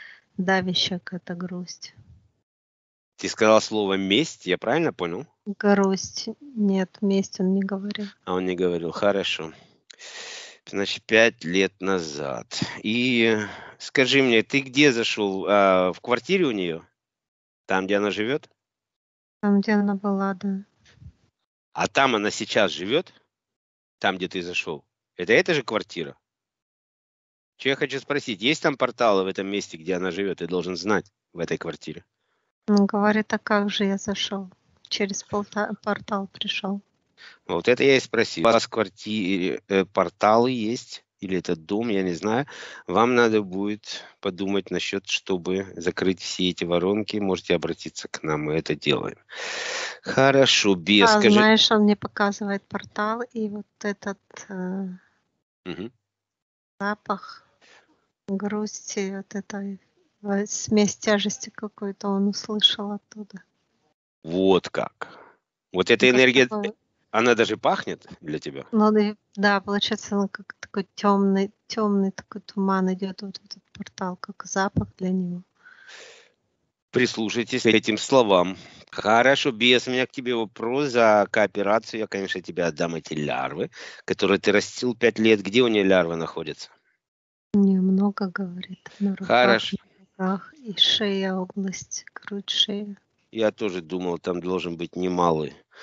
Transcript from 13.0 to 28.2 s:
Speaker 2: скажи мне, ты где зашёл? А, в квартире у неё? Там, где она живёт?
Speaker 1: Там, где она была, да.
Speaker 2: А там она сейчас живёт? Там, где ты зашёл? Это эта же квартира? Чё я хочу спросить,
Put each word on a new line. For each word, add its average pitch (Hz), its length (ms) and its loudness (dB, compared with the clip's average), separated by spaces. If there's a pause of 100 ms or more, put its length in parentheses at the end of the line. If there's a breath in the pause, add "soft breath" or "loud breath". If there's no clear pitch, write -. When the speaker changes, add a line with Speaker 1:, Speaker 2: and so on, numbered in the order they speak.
Speaker 2:
скажи 135 440 2
мне, 117 200 4
ты 139 180 -2
где 135 320 4
зашёл? 101 560 -2
А, 95 440 4
в - 80 -16
квартире 165 460 0
у 131 40 0
неё? 90 320 -4 (840)
Там, 95 200 -2
где 101 100 2
она 101 140 0
живёт? 110 400 -4 (920)
Speaker 1:
Там, 202 200 4
где 220 120 0
она 202 220 2
была, 196 400 -2
да. 196 300 -6 (1080)
Speaker 2:
А - 160 -2
там 131 280 4
она 104 140 0
сейчас 101 420 0
живёт? 101 400 -4 (840)
Там, 95 180 -2
где 90 120 -4
ты 92 140 -6
зашёл? 87 420 -6 (320)
Это 90 160 0
эта 170 220 4
же 143 80 -2
квартира? 90 540 -6 (1400)
Чё 135 120 -2
я 135 60 0
хочу 135 240 -4
спросить, 123 420 -6